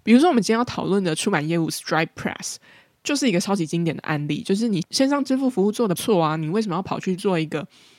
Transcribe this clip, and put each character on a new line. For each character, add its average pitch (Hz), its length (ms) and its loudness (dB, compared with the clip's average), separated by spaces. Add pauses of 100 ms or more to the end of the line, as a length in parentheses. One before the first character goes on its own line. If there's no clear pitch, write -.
比 214 120 4
如 247 60 10
说 339 100 6
我 339 40 2
们 240 80 4
今 208 120 0
天 226 40 2
要 240 60 2
讨 - 220 -4
论 190 180 2
的 165 100 0
出 - 160 -2
版 151 180 0
业 170 120 2
务 160 100 0
Stripe 160 460 -2
Press - 400 -8 (480)
就 294 140 -2
是 277 100 2
一 214 60 2
个 262 60 2
超 196 140 -2
级 185 140 0
经 170 160 -2
典 165 100 0
的 170 100 -10
案 147 260 -4
例， 151 120 -2
就 196 140 0
是 233 140 -2
你 180 120 0 (100)
线 269 180 2
上 285 140 0
支 262 140 0
付 269 120 2
服 190 140 0
务 202 60 4
做 226 200 0
得 175 40 2
不 - 80 -4
错 185 220 2
啊， 156 140 0
你 156 100 -4
为 190 140 0
什 214 80 -4
么 165 60 -2
要 185 60 -2
跑 - 160 -6
去 - 160 -2
做 180 240 0
一 160 80 0
个 151 220 -6 (320)